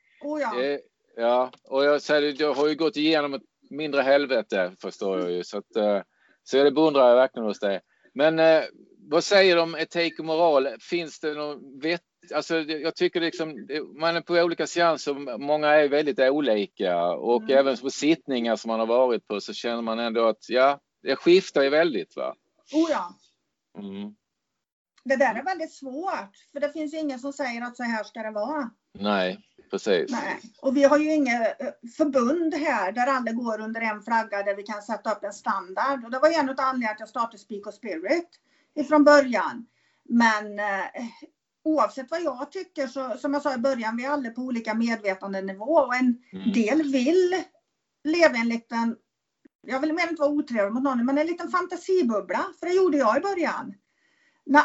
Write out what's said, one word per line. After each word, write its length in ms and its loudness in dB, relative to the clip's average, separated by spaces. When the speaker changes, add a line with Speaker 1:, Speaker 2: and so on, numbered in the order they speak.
Speaker 1:
Oh 200 -6
ja. 220 -4
Speaker 2:
eh, 160 -2
ja, 360 2
och 220 0
jag 160 4
säger, 400 0
jag 120 2
har 140 2
ju 80 0
gått 220 -2
igenom 360 2
ett 80 -8
mindre 320 -2
helvete, 800 2
förstår 380 -4
jag 120 -2
ju. 120 -4
Så 140 -10
att, 180 -12
eh, 260 2
så 200 4
det 80 6
beundrar 380 6
jag 60 8
verkligen 320 2
hos 120 -4
dig. 220 -2
Men, 260 2
eh, 240 6
vad 140 2
säger 320 4
du 60 4
om 140 -4
etik 440 -4
och 60 -10
moral? 420 2
Finns 400 -6
det 140 -6
någon 460 -12
vett-, 220 -2
alltså, 280 -2
det, 160 -6
jag 160 -4
tycker 260 0
liksom, 460 -6
det, 140 -6
man 160 0
är 60 -2
på 120 -4
olika 340 2
seanser, 680 0
många 300 0
är 220 6
väldigt 300 2
olika. 840 2
Och 380 0
Speaker 1:
Mm. 140 4
Speaker 2:
även 200 2
på 120 -8
sittningar 640 0
som 140 -6
man 100 0
har 80 0
varit 400 2
på 140 -4
så 120 -10
känner 280 -4
man 180 -4
ändå 280 0
att, 220 -2
ja, 300 4
det 120 -2
skiftar 460 2
ju 80 2
väldigt, 460 0
va? 200 -6
Speaker 1:
Oh 180 2
ja. 240 -6
Speaker 2:
Mm. 380 -12
Speaker 1:
Det 120 -2
där 200 0
är 80 -8
väldigt 300 -6
svårt, 560 -10
för 60 -12
det 140 -2
finns 200 -8
ju 40 -10
ingen 220 -6
som 140 -8
säger 280 -8
att 160 -10
så 60 -8
här 200 -4
ska 200 -12
det 80 -8
vara. 380 -6
Speaker 2:
Nej, 460 -2
precis. 400 0
Speaker 1:
Nej. 280 -6
Och 160 -2
vi 60 6
har 140 6
ju 160 0
inget, 480 -2
eh, 60 -8
förbund 560 0
här 380 -2
där 160 -2
alla 240 0
går 300 -4
under 200 -8
en 200 -4
flagga 420 -2
där 120 -2
vi 80 -10
kan 180 -10
sätta 340 -6
upp 80 -10
en 100 -10
standard. 720 -4
Och 60 -16
det 80 -6
var 200 4
en 100 -2
utav 160 -4
anledningarna 280 -2
att 60 -14
jag 100 -16
startade 280 -6
Speak 300 -14
of 80 -10
Spirit 540 -4
ifrån 280 4
början. 600 4
Men, 560 2
eh, 260 -2
oavsett 480 0
vad 120 -4
jag 280 -6
tycker 360 -8
så, 300 -8
som 160 -4
jag 100 -2
sa 120 -2
i 20 -4
början, 400 -2
vi 80 -6
är 40 -4
alla 200 -4
på 120 -10
olika 320 -4
medvetandenivå. 920 -4
Och 300 2
en 280 0
Speaker 2:
Mm. 200 -2
Speaker 1:
del 380 2
vill 520 2
leva 320 4
enligt 360 -4
en, 240 -2
jag 120 -4
vill 140 -2
mer 160 -2
inte 120 -8
vara 100 2
otrevlig 420 -2
mot 100 -2
någon, 220 0
men 120 2
en 100 2
liten 240 -6
fantasibubbla. 920 -2
För 80 -10
det 60 0
gjorde 240 4
jag 200 2
i 40 2
början. 520 -4
När 200 6